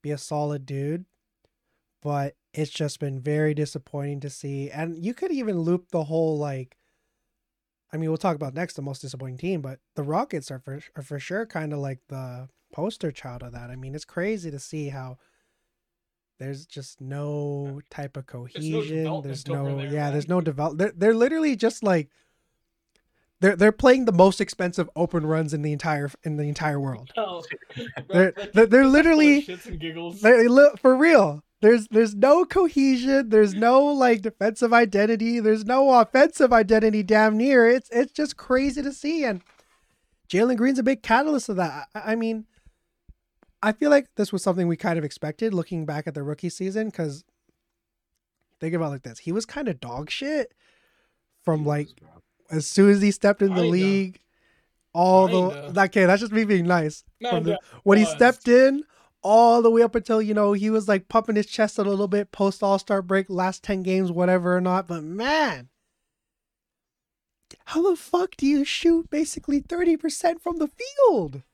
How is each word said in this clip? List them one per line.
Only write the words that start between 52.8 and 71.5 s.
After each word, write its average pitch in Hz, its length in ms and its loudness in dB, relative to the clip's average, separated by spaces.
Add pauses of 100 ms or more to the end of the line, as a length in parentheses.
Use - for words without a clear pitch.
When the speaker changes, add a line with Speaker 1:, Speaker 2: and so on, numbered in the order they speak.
Speaker 1:
as 202 100 4
he 208 100 4
stepped 202 300 0
in 196 140 2
the 180 80 2
Speaker 2:
Kinda. 170 80 2
Speaker 1:
league, 190 500 0 (720)
all 185 360 6
the, 180 220 2
Speaker 2:
Kinda. - 220 -12
Speaker 1:
that, 196 140 2
okay, 190 180 4
that's 196 160 4
just 220 120 -6
me 220 120 2
being 190 220 2
nice. 165 380 0 (160)
From 240 240 -2
the, 202 80 0
Speaker 2:
Kinda 196 60 -2 (260)
Speaker 1:
when 202 120 6
he 214 80 6
Speaker 2:
was. 214 80 -2
Speaker 1:
stepped 247 360 2
in, 269 360 6 (380)
all 233 400 6
the 226 80 6
way 226 100 4
up 233 140 4
until, 220 260 0
you 214 140 -2
know, 208 180 2
he 208 160 -2
was, 220 180 -2
like, 196 220 0
pumping 220 280 0
his 208 100 0
chest - 320 -2
a 214 40 -2
little 202 240 0
bit 202 260 -2
post 196 300 -2
All-Star 196 380 0
break, 190 300 -2
last 185 320 -4
ten 190 200 -4
games, 185 300 0
whatever 180 420 2
or 180 60 2
not. 185 260 -2
But 170 160 -8
man, 185 680 -4 (2000)
how 339 220 0
the 349 80 0
fuck - 400 -4
do 269 100 -4
you 285 180 2
shoot 330 460 0
basically 294 500 -4
thirty 339 360 -2
percent 330 460 -4
from 339 160 -6
the 302 100 -4
field? 381 720 0 (120)